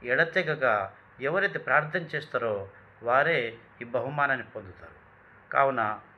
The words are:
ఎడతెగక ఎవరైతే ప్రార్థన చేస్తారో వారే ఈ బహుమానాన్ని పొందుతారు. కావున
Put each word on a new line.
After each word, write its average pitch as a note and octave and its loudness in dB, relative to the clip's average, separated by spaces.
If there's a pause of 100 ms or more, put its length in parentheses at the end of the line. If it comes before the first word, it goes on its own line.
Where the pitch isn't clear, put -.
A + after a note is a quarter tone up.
ఎడతెగక C3 2 (300)
ఎవరైతే D#3+ 0
ప్రార్థన D3+ 0 (120)
చేస్తారో A2+ -4 (320)
వారే B2 2 (240)
ఈ - -12
బహుమానాన్ని B2+ -2
పొందుతారు. - -16 (560)
కావున B2 2 (180)